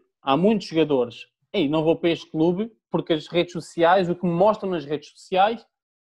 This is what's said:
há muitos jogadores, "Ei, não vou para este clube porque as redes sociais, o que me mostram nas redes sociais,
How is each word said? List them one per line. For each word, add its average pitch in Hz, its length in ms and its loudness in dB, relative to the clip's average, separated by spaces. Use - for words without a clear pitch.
há 139 140 2
muitos 196 300 2
jogadores, 147 600 -2
"Ei, 170 160 0
não 156 160 0
vou 160 120 2
para 175 140 -2
este - 200 -6
clube 175 420 -2
porque 170 220 -2
as 151 160 -4
redes 170 240 -2
sociais, 170 560 2
o 175 80 -2
que - 100 -10
me 170 60 0
mostram 202 380 2
nas 160 140 -4
redes 147 260 -8
sociais, 202 540 -2